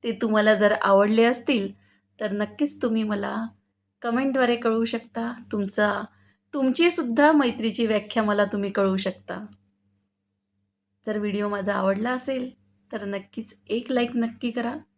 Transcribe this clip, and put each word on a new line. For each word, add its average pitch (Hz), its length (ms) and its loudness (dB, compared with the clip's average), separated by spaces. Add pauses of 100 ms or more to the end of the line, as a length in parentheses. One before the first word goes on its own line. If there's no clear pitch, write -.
ते 233 80 -2
तुम्हाला 214 440 4
जर 208 260 4
आवडले 208 420 4
असतील, 233 480 2 (480)
तर 214 120 -4
नक्कीच 208 500 -2
तुम्ही 220 220 0
मला 208 420 -4 (560)
कमेंटद्वारे 247 540 0
कळवू 226 300 0
शकता. 233 680 -6
तुमचा, 202 500 0 (520)
तुमचीसुद्धा 285 800 4
मैत्रीची 233 540 0
व्याख्या 214 380 0
मला 208 220 2
तुम्ही 202 260 -4
कळवू 196 260 2
शकता. 190 480 -8 (1600)
जर 214 120 -4
व्हिडिओ 208 320 -2
माझा 202 260 -2
आवडला 196 360 0
असेल, 254 400 -4 (400)
तर 208 140 -8
नक्कीच 202 520 -10 (100)
एक 240 240 -6
लाईक 240 240 0
नक्की 233 360 -4
करा. 240 240 -4 (220)